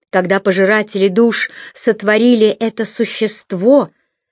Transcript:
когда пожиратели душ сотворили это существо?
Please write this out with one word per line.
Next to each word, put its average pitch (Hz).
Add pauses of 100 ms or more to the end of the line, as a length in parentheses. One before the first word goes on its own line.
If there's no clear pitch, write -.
(120)
когда 185
пожиратели 196
душ 214 (240)
сотворили 214
это 220
существо? 214 (420)